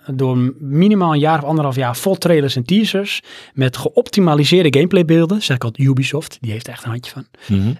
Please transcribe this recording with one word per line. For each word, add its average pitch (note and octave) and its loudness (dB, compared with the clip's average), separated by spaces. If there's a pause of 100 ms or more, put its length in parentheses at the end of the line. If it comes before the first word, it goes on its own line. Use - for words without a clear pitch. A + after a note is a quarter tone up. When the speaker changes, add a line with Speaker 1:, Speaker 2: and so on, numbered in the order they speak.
(140)
Speaker 1:
door B2+ 0
minimaal E3+ 2
een D3 0
jaar D#3 2
of C#3 -6
anderhalf C#3+ -2
jaar B2 -4
vol G3 -2
trailers D3+ 0
en B2 -4
teasers G3+ -2 (340)
met C3 -2
geoptimaliseerde D#3 2
gameplaybeelden. E3+ 2
Zeg C3+ -2
ik B2 -6
al, A#2 -4
Ubisoft, C3+ -2
die A2+ -6
heeft A2+ -10
er B2 -12
echt - -18
een A#2+ -8
handje A#2+ -10
van. - -16 (220)
Speaker 2:
Mhm. G2+ 0